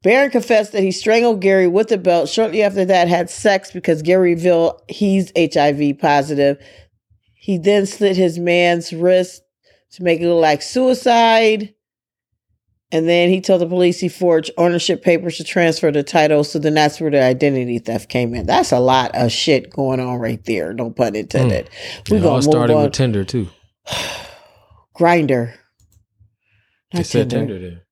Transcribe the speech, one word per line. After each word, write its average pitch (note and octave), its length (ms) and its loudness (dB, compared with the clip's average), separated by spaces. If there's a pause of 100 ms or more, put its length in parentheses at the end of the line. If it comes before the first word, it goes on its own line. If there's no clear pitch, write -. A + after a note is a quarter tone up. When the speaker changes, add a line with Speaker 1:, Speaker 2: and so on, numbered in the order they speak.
Speaker 1:
Barron B3+ 280 2
confessed G#3+ 420 0
that G3+ 100 0
he F#3+ 80 0
strangled A3 500 0
Gary F#3+ 260 2
with G#3 220 0
the A3 80 0
belt. E3+ 300 0
Shortly G#3+ 360 -2
after G3 200 0
that, F3+ 240 2
had F3 220 0
sex G3 420 -2
because E3 300 -2
Gary F3 320 2
revealed E3 560 0
he's F#3+ 480 -2
H E3 180 0
I D3 160 2
V C#3+ 220 -2
positive. C#3+ 640 0 (800)
He F#3+ 220 -4
then G3 280 2
slit G3 320 -2
his F3 220 0
man's F3 520 0
wrist F3+ 520 0 (480)
to F3 120 -16
make E3+ 160 0
it E3+ 80 -2
look E3+ 140 2
like D3+ 220 2
suicide. A3+ 1080 0 (1200)
And D#3+ 140 0
then F3 220 4
he F#3 100 2
told F#3 220 0
the E3+ 60 0
police F3+ 340 0
he F3 80 -2
forged E3 480 0
ownership F3 440 0
papers E3+ 360 0
to D#3 80 -12
transfer E3 460 0
the C#3+ 120 -2
title. D3+ 400 2
So D3+ 160 -6
then D3+ 140 0
that's D3+ 260 0
where D#3+ 120 -2
the C#3 120 4
identity B2+ 560 0
theft A#2 300 -6
came A#2+ 260 -2
in. G#2+ 120 -6
That's - 260 0
a B2 60 2
lot B2+ 360 2
of A#2+ 160 0
shit - 380 -2
going C3 320 -4
on B2 180 -6
right A2+ 240 -6
there. F#2+ 300 -4
No A#2+ 160 -8
pun A2+ 260 -2
intended. A#2 540 -2 (340)
Speaker 2:
Mm. - 80 -4
Speaker 1:
We G#3+ 60 4
Speaker 2:
It - 40 2
Speaker 1:
gonna E3+ 100 4
Speaker 2:
all B2 60 2
Speaker 1:
move C3+ 60 0
Speaker 2:
started A#2+ 320 2
Speaker 1:
on. D3 80 4
Speaker 2:
with C#3 100 -2
Tinder, A2 300 -2
too. G2+ 240 -6 (400)
Speaker 1:
<sighs> - 1120 -14
Grindr. C#3+ 560 0 (1400)
Speaker 2:
They F3 80 -4
Speaker 1:
Not E3+ 60 -2
Speaker 2:
said A#2+ 240 -2
Speaker 1:
Tinder. B2+ 300 -4
Speaker 2:
Tinder F2+ 100 -14
there. F2 120 -18 (100)